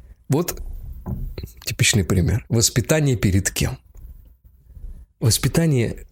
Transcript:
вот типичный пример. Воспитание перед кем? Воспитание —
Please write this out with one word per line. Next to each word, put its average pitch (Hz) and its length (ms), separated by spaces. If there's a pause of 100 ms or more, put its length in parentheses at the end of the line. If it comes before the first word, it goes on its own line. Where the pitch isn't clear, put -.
(300)
вот 156 300 (1040)
типичный - 380
пример. 98 460
Воспитание 131 680
перед 98 360
кем? 65 260 (1400)
Воспитание — 131 920